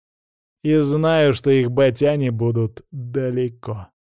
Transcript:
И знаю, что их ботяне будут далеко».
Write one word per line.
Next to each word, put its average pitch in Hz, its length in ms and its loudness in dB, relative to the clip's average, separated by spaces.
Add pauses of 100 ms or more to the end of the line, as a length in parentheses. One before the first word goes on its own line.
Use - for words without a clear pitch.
(640)
И 151 140 2
знаю, 151 580 2
что 139 160 -2
их 127 200 2
ботяне 135 600 0
будут 113 600 -2
далеко». 123 960 -6 (300)